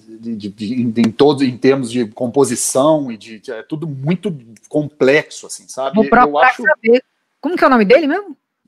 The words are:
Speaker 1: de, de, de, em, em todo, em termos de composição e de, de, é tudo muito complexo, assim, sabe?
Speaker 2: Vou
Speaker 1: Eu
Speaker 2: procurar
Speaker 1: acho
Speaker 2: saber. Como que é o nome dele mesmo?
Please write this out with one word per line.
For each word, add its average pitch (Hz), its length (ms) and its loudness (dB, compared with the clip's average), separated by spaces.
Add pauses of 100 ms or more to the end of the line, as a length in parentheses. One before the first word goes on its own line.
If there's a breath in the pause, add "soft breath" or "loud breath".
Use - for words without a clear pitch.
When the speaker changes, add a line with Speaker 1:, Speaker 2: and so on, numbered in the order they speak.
(200)
Speaker 1:
de, 117 160 -10
de, 101 140 -10
de, 104 240 -8
em, 120 200 -2
em 117 160 2
todo, 139 320 2
em 123 140 -2
termos 131 340 0
de 123 180 -2
composição 131 1040 0
e 110 60 -12
de, 107 240 -20
de, - 100 -16
é 110 120 -12
tudo 160 240 -10
muito 156 500 -6 (320)
complexo, 143 800 -2
assim, - 200 -18
sabe? 135 300 -6
Speaker 2:
Vou 220 80 4
Speaker 1:
Eu - 60 -2
Speaker 2:
procurar 247 380 4
Speaker 1:
acho 247 140 -2
Speaker 2:
saber. 247 400 2 (380)
Como 339 160 -4
que - 80 2
é - 20 4
o 277 40 4
nome 226 160 4
dele 269 220 4
mesmo? 359 280 -6 (320)